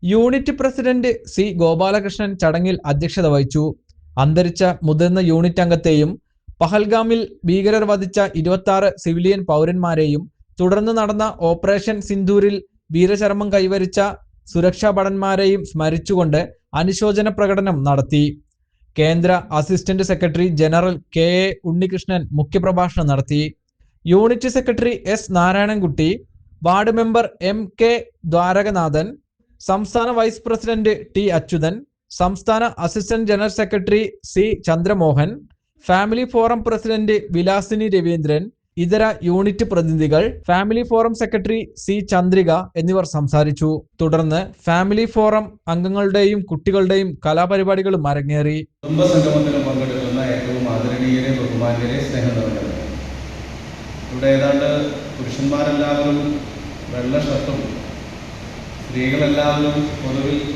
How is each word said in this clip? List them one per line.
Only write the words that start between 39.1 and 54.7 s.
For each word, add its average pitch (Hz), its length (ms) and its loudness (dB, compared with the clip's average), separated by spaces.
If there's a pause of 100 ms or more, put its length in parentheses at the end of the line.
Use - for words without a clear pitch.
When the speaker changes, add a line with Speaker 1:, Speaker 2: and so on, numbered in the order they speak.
Speaker 1:
യൂണിറ്റ് 196 440 0
പ്രതിനിധികൾ, 160 520 2 (240)
ഫാമിലി 208 420 0
ഫോറം 226 320 2
സെക്രട്ടറി 220 360 -2 (260)
സി 196 120 0 (160)
ചന്ദ്രിക 180 400 4 (300)
എന്നിവർ 180 240 0 (100)
സംസാരിച്ചു. 151 540 2 (320)
തുടർന്ന് 160 380 2 (260)
ഫാമിലി 190 400 2 (100)
ഫോറം 214 300 2 (280)
അംഗങ്ങളുടെയും 196 640 2 (120)
കുട്ടികളുടെയും 190 580 0 (160)
കലാപരിപാടികളും 190 840 0
അരങ്ങേറി. 147 480 -2 (240)
Speaker 2:
കുടുംബസംഗമത്തിലും 151 840 2
പങ്കെടുക്കുന്ന 127 540 -4 (140)
ഏറ്റവും 123 300 -4 (100)
ആദരണീയരെ, 127 640 0
ബഹുമാന്യരെ, 120 580 -2 (100)
സ്നേഹം 120 300 -2
നിറഞ്ഞവരെ, 101 400 -4 (1300)
ഇവിടെ 127 260 0
ഏതാണ്ട് 139 320 2 (480)